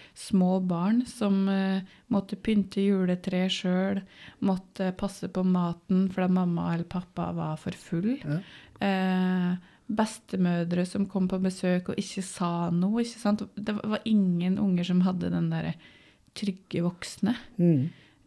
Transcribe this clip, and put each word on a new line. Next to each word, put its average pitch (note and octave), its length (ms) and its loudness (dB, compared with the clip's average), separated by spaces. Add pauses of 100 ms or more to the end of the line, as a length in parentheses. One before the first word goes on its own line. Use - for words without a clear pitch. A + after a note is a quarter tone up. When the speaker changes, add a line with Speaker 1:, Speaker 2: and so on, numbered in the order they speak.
(160)
Speaker 1:
små F#3 520 2
barn G3 380 2
som, G3 440 0
eh, F#3+ 320 0 (300)
måtte G3 240 -2
pynte G3+ 460 0
juletre F#3 680 2
selv, F#3+ 520 0 (400)
måtte F#3 540 -2
passe F#3+ 340 -6
på F#3 140 -2
maten F#3 640 2
fordi F#3 220 0
mamma F3 420 0
eller E3+ 120 -2
pappa F3 480 -6
var D#3+ 240 -4
for - 140 -8
full. F#3+ 520 -4
Speaker 2:
Ja. D3+ 160 -2 (420)
Speaker 1:
Eh, F#3 760 0 (340)
bestemødre F3+ 960 0
som G3 220 -2
kom F#3 200 0
på F#3 140 -2
besøk F#3 480 0
og - 80 -4
ikke G3 260 -6
sa E3+ 460 -2
noe, F#3 320 2
ikke A#3 180 -6
sant? G#3 220 0 (140)
Det G#3 200 -4
var G#3+ 300 -2
ingen F#3 540 2
unger F#3 260 2
som F3+ 160 4
hadde F3+ 300 0
den E3+ 180 0
der E3 240 -4 (600)
trygge F#3 480 -4
voksne. - 520 -2 (240)
Speaker 2:
Mm. E3 300 6 (380)